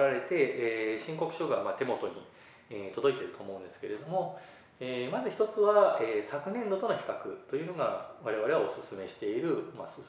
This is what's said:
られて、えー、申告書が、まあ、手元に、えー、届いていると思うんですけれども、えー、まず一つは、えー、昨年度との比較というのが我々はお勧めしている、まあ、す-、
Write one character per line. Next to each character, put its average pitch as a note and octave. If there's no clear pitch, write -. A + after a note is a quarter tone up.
ら C#3
れ B2
て、 -
え A2+
ー、 -
申 D#3
告 D#3+
書 D#3+
が、 G#2
ま G2
あ、 -
手 C#3
元 B2
に、 F#2
え G2
ー、 -
届 C3
い B2+
て -
い -
る -
と G#2+
思 G2
う G2
ん F#2
で F2+
す -
け G#2
れ G#2
ど A2
も、 F3
え B2+
ー、 -
ま B3
ず B3
一 -
つ G#3+
は、 G#3
え A2+
ー、 G#3
昨 C#3+
年 A3
度 F#3+
と A3
の G3+
比 -
較 -
と C3+
い D#3
う -
の F3+
が A#2+
我 A2
々 A2
は D#3
お G2
勧 G2
め F#2+
し -
て -
い A2
る、 D3+
ま G2
あ、 -
す-、 -